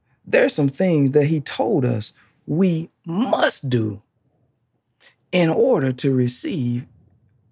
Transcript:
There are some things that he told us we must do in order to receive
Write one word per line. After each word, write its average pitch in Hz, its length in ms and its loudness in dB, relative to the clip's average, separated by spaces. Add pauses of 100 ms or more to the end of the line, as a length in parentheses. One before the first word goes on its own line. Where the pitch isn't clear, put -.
(240)
There - 200 4
are 277 60 2
some 143 180 0
things 151 420 2
that 147 140 4
he 156 160 0
told 190 440 -2
us 113 280 -4 (340)
we 165 420 -2 (160)
must 180 640 -2
do 107 320 -2 (1300)
in 175 180 2
order 151 420 2
to 135 220 0
receive 123 720 -2 (640)